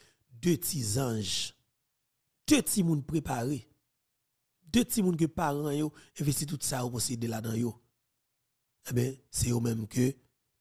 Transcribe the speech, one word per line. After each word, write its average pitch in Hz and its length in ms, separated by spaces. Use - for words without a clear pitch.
deux 139 260
petits 117 420
anges, 110 540
deux 294 140
petits - 220
moun 160 200
préparés, 135 640
deux - 220
petits - 180
moun 180 140
que 160 80
parents 151 460
yo 151 220
investi 143 260
tout 147 160
ça - 180
pour 123 140
posséder 117 340
là-dedans 113 260
yo. 113 300
Eh - 40
ben, 123 220
c'est - 220
eux 120 80
même 113 280
que 127 280